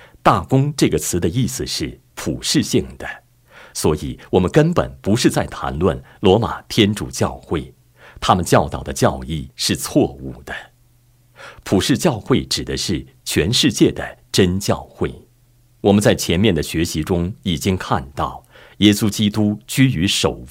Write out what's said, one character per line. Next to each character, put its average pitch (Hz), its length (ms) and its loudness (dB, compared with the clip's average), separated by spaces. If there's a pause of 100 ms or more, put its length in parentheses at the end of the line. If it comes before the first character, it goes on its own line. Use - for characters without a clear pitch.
(220)
大 123 180 4
公 135 380 0
这 - 100 4
个 78 100 2
词 - 220 -2
的 87 80 -2
意 110 180 0
思 - 220 -6
是 - 320 -8 (160)
普 - 260 -6
世 - 220 0
性 - 220 0 (120)
的， - 80 -14 (680)
所 82 240 0
以 65 200 -8 (120)
我 92 100 4
们 90 100 2
根 156 240 4
本 65 280 -2
不 107 160 0
是 147 120 4
在 113 160 -2
谈 69 320 -8
论 90 240 0 (200)
罗 95 180 6
马 - 240 -4
天 - 320 2
主 65 160 -8
教 78 240 -4
会， - 380 -8 (480)
他 120 120 4
们 95 100 2
教 87 260 2
导 67 120 -8
的 67 120 -8
教 101 320 0
义 71 320 -8
是 - 180 -2
错 - 380 0
误 - 300 -14
的。 - 100 -12 (1120)
普 95 160 2
世 131 160 2
教 127 200 0
会 95 280 0
指 - 180 -4
的 67 140 -6
是 73 280 -4 (200)
全 82 260 0
世 143 180 2
界 - 220 4
的 - 260 -10 (140)
真 92 260 4
教 98 260 -2
会。 - 300 -8 (680)
我 101 100 4
们 104 100 6
在 113 140 4
前 85 240 -2
面 101 160 4
的 76 80 0
学 82 220 -2
习 80 180 -4
中 87 300 -2 (100)
已 87 140 -2
经 95 180 0
看 80 400 -4
到， - 300 -6 (320)
耶 104 160 6
稣 104 160 0
基 104 200 0
督 104 380 0
居 131 240 2
于 87 160 0
首 - 440 -2